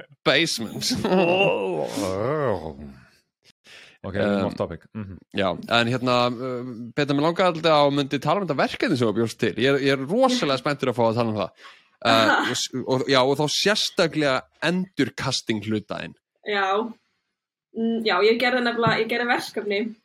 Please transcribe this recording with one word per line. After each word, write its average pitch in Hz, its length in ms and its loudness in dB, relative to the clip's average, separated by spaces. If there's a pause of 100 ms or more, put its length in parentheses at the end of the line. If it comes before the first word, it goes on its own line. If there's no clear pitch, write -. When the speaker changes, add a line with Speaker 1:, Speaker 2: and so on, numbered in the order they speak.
(240)
Speaker 1:
basement. 143 760 0
<laughs> - 80 -6
Speaker 2:
Oh. 131 1700 0 (1300)
Ok, 92 100 -10
Speaker 1:
Um, 101 320 0
Speaker 2:
off - 80 -4
topic. 87 260 -6 (140)
Mhm. 98 220 -12 (180)
Speaker 1:
já, 98 160 0 (180)
en 117 200 2
hérna, 123 280 0 (140)
uh, 123 640 -10
Peter, 143 200 0
mig 143 100 2
langaði 170 320 2
alltaf 156 320 4
að 139 80 0
myndi 143 260 -2
tala 170 180 0
um 190 60 -4
þetta 139 100 -2
verkefni 190 400 0
sem 120 120 2
þú 101 80 0
bjóst 117 220 -2
til. 110 160 -2
Ég 127 200 2
er, 139 60 2
ég 135 120 2
er 135 140 -2
rosalega 202 540 2
spenntur 135 320 -2
að - 20 -2
fá 120 160 2
að 110 60 -2
tala 117 160 0
um 107 40 -2
það. 95 140 -2 (540)
Uh, 117 80 2
Speaker 3:
Aha. 113 240 4 (140)
Speaker 1:
og 127 40 -4
s-, - 160 -4 (160)
og, 127 220 0
já, 135 160 4
og 139 120 2
þá 151 120 0
sérstaklega 151 880 0 (260)
endurkasting 135 1000 -2
hlutaðinn. 92 500 -4 (300)
Speaker 3:
Já. 202 240 -2 (1080)
Mm, 226 300 -2
já, 190 180 2
ég 226 160 4
gerði 247 240 0
nefnilega, 226 380 0
ég 226 100 -2
gerði 240 160 -2
verkefni 208 540 -2 (240)